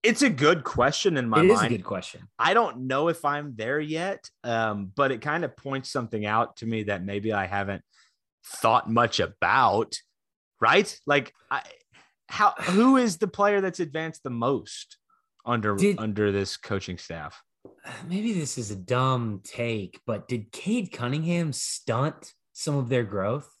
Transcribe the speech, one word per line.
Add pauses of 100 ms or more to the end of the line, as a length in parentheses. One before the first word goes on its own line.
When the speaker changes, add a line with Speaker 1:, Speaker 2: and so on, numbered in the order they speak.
Speaker 1:
it's
a
good
question
in
my
Speaker 2:
It
is
a
Speaker 1:
mind.
Speaker 2:
good
question. (100)
Speaker 1:
I
don't
know
if
I'm
there
yet, (140)
um,
but
it
kinda
points
something
out
to
me
that
maybe
I
haven't (640)
thought
much
about, (640)
right?
Like, (160)
I, (680)
how,
who
is
the
player
that's
advanced
the
most (460)
under,
Speaker 2:
Did
Speaker 1:
under
this
coaching
staff? (640)
Speaker 2:
Maybe
this
is
a
dumb
take,
but
did
Cade
Cunningham
stunt (240)
some
of
their
growth? (100)